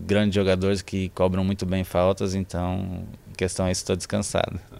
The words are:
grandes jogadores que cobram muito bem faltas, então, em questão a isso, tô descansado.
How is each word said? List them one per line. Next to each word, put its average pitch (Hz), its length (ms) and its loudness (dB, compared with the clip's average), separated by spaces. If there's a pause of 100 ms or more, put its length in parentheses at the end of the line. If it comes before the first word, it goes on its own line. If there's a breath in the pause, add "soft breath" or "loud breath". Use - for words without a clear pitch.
grandes 101 300 4
jogadores 95 460 4
que 95 280 -4
cobram 92 340 2
muito 95 240 0
bem 92 160 0
faltas, 95 500 2
então, 92 720 -4 (240)
em - 60 -16
questão 92 320 0
a 92 40 2
isso, - 140 -4
tô 95 100 0
descansado. 98 640 -2 (200)